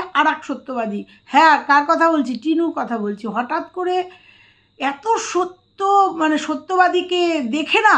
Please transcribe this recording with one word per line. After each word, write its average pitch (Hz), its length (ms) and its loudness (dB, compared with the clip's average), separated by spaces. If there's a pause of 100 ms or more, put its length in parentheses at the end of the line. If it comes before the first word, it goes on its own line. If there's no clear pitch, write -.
(180)
আর 302 160 2
এক 302 100 -10
সত্যবাদী। 226 600 -8 (280)
হ্যাঁ, 294 360 4
কার 285 220 4
কথা 330 220 4
বলছি? 269 200 -2 (100)
টিনুর 320 360 -2
কথা 233 200 -6
বলছি। 208 260 -6 (120)
হঠাৎ 311 280 -4 (140)
করে 359 180 -2 (840)
এত 277 280 -6 (260)
সত্য, - 480 -4 (400)
মানে 311 180 2
সত্যবাদীকে 359 840 0 (340)
দেখে 320 240 0
না 427 180 6